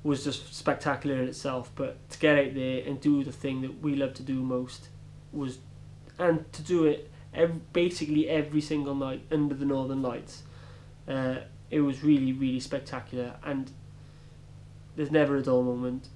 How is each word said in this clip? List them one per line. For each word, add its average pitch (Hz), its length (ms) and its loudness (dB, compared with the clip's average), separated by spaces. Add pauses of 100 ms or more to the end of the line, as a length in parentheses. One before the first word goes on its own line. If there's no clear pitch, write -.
was 143 200 0
just - 320 -6
spectacular 135 640 -2
in 127 60 0
itself, 127 480 -6
but - 340 -8
to - 100 -14
get 147 180 6
out 139 160 4
there 131 320 -2
and 139 160 -6
do 143 220 4
the 143 80 -6
thing 131 300 -4
that 131 200 -8
we 147 140 0
love 135 200 0
to 131 80 -12
do 131 180 -2
most 127 480 -4 (440)
was, 135 260 -4 (580)
and 165 360 2
to - 80 -10
do 170 240 4
it - 260 2 (220)
ev-, 165 400 0
basically 156 560 2
every 151 320 2
single 143 340 -2
night 135 360 -4
under 147 240 2
the 139 100 -2
Northern 135 360 0
Lights, - 420 -6 (640)
uh, 131 300 -2 (320)
it 156 120 4
was 139 220 2
really, 139 280 6
really 131 280 0
spectacular, 123 840 -6
and 135 280 -4 (1200)
there's 147 160 -2
never 143 260 6
a 135 60 2
dull 127 200 6
moment. 123 520 -2